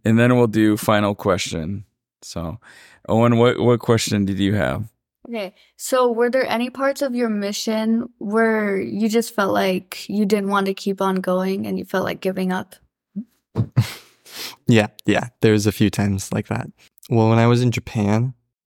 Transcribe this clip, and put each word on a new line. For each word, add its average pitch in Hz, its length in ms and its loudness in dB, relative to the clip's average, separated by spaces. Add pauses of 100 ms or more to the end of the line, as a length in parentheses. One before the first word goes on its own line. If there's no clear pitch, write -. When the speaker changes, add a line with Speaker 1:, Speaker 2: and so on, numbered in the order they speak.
Speaker 1:
And 113 120 4
then 123 200 4
we'll 120 80 4
do 107 320 2
final 104 360 0
question. 95 680 -4 (380)
So, 85 360 -10 (480)
Owen, 117 300 4
what, 120 240 4
what 117 200 4
question 110 440 0
did 95 140 -2
you 98 160 2
have? 92 340 -2 (400)
Speaker 2:
Okay, 208 260 -10 (220)
so 254 340 0
were 233 200 0
there 262 160 0
any 240 240 -2
parts 269 320 -4
of 254 120 -2
your 240 140 -2
mission 220 880 -2
where 214 640 0
you 208 300 -2
just 226 240 0
felt 202 180 0
like 190 560 -2
you 208 160 -2
didn't 196 240 0
want 196 180 0
to 196 60 -2
keep 196 300 -6
on 190 140 0
going 190 500 -2
and 190 120 -6
you 185 60 -8
felt 190 200 -4
like - 180 -6
giving 185 300 -4
up? 190 220 -8 (800)
Speaker 3:
<laughs> - 0 - (1120)
Yeah, 110 200 6 (180)
yeah. 107 240 0 (120)
There 110 120 4
was 107 140 2
a 101 60 4
few 104 180 2
times 101 420 -2
like 107 160 -4
that. 110 180 -6 (440)
Well, 113 180 4
when 113 100 4
I 117 80 4
was 120 160 4
in 123 80 2
Japan, 113 640 -2 (320)